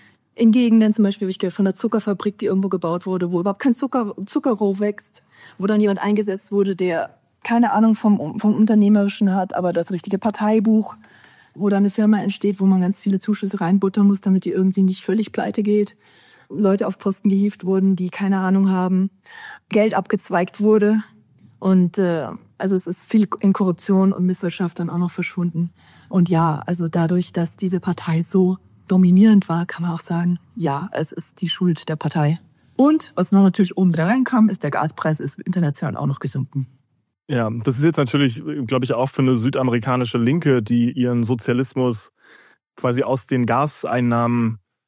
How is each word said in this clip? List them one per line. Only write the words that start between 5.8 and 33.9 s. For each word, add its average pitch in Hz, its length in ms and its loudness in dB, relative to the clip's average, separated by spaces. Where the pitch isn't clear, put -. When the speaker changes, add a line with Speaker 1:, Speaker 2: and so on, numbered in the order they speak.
Speaker 1:
jemand 202 180 0
eingesetzt 208 520 -2
wurde, 196 240 0
der 175 420 -2
keine 233 280 2
Ahnung 220 240 4
vom, 202 440 0
vom 214 140 2
Unternehmerischen 208 800 2
hat, 185 220 -2
aber 180 180 -2
das 170 180 -2
richtige 190 280 -4
Parteibuch, 214 760 0
wo 202 140 -2
dann 196 100 2
eine 202 100 2
Firma 214 320 2
entsteht, 202 380 -4
wo 190 80 2
man 185 140 4
ganz 180 180 -2
viele 196 180 -2
Zuschüsse 202 420 -4
reinbuttern 190 460 2
muss, 196 160 2
damit 190 240 0
die 175 60 -4
irgendwie 190 320 0
nicht 185 200 0
völlig 202 280 -2
pleite 214 320 -4
geht. 208 340 0
Leute 196 360 0
auf - 140 -6
Posten 202 300 -2
gehievt 196 360 0
wurden, 190 300 2
die 180 160 -4
keine 196 260 -2
Ahnung 190 320 2
haben, 185 400 0
Geld 214 260 2
abgezweigt 185 680 -4
wurde. 214 400 4
Und, 185 400 2
äh, 170 300 0
also 190 160 0
es 185 100 -2
ist - 200 -8
viel 214 220 2
in 196 140 2
Korruption 190 600 2
und 180 100 -2
Misswirtschaft 180 540 -4
dann 170 140 -6
auch 170 80 -4
noch 180 120 -2
verschwunden. 170 600 -4
Und 175 200 2
ja, 160 380 0
also 175 200 -4
dadurch, 170 460 -2
dass 170 240 -6
diese 185 220 -4
Partei 170 420 -2
so 185 360 0
dominierend 185 640 6
war, 170 160 -2
kann - 160 -10
man 175 100 -4
auch 165 80 -8
sagen, 175 400 -4
ja, 156 380 -4
es 156 180 -6
ist - 300 -14
die 170 80 -2
Schuld 175 400 -2
der 156 80 -4
Partei. 156 420 0
Und 302 380 2
was 185 180 0
noch 196 100 6
natürlich 190 320 2
oben 185 160 4